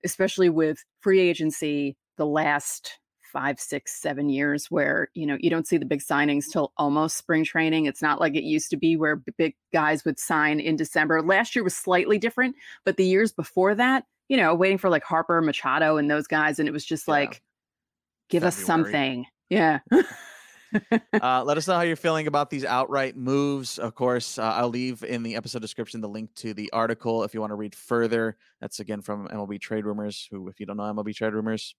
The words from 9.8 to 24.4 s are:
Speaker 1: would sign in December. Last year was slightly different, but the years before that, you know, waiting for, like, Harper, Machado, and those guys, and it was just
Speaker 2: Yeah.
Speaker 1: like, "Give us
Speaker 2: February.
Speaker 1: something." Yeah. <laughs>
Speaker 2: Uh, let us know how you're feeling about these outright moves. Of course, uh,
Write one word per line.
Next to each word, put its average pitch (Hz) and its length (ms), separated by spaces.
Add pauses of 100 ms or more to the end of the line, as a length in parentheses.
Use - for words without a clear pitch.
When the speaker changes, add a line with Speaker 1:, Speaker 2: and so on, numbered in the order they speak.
Speaker 1:
would 151 140
sign 151 400
in 160 160
December. 160 480
Last 190 320
year 240 80
was 180 140
slightly 185 420
different, 240 380 (280)
but 190 120
the 185 80
years 190 260
before 185 460
that, 254 280 (240)
you 269 80
know, 175 180
waiting 190 240
for, 185 120
like, 156 140
Harper, 165 380
Machado, 156 540
and 147 140
those 147 160
guys, 151 320
and 156 100
it - 40
was 147 120
just - 220
Speaker 2:
Yeah. 165 80
Speaker 1:
like, - 280 (880)
"Give 175 120
us 175 140
Speaker 2:
February. 196 100 (260)
Speaker 1:
something." 135 340 (220)
Yeah. 160 300 (120)
<laughs> 330 120 (1160)
Speaker 2:
Uh, 127 240
let 143 140
us 151 80
know 185 80
how 170 60
you're 170 160
feeling 156 320
about 147 200
these 135 160
outright 131 520
moves. 135 600
Of 113 200
course, 123 420
uh, 117 40 (120)